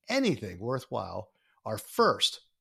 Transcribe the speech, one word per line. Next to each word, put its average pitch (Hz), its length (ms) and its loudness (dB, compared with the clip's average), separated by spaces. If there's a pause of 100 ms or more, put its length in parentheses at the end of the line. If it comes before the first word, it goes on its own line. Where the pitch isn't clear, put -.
anything 151 500 0
worthwhile 110 680 -4 (380)
are 110 120 -4
first, - 640 2 (200)